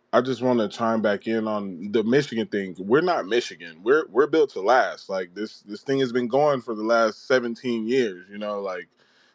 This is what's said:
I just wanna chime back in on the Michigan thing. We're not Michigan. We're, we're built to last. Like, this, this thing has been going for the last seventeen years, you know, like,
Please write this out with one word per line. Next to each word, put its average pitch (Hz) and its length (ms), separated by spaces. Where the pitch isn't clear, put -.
I 120 100
just 127 180
wanna 120 260
chime 113 360
back 101 240
in 110 200
on 101 460
the 110 100
Michigan 117 440
thing. 95 320
We're 104 240
not 160 240
Michigan. 87 560
We're, 143 260
we're 143 200
built 147 220
to 95 120
last. 101 480
Like, 92 240
this, 107 280
this 101 200
thing 135 160
has 131 120
been 123 180
going 139 340
for 120 120
the 107 100
last 113 420
seventeen 120 600
years, 110 440
you 101 80
know, 104 220
like, 92 280